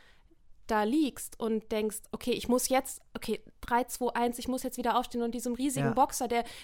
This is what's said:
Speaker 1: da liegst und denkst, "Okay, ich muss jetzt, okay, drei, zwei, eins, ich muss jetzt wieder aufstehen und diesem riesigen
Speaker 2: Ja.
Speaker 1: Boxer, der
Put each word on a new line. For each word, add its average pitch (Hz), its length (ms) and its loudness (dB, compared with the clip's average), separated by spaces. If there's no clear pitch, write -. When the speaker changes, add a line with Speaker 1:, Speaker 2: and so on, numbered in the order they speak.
Speaker 1:
da 214 160 2
liegst 262 580 0
und 220 320 0
denkst, 214 240 0
"Okay, - 200 -2
ich - 140 -2
muss - 220 4
jetzt, 262 320 0
okay, - 260 -4
drei, 240 220 2
zwei, - 300 -4
eins, 240 240 0
ich - 100 -8
muss 254 140 -2
jetzt 247 140 -6
wieder 233 220 2
aufstehen 240 240 -2
und 233 120 -2
diesem 240 200 -2
riesigen 262 340 0
Speaker 2:
Ja. 233 60 2
Speaker 1:
Boxer, 262 340 2
der 233 160 0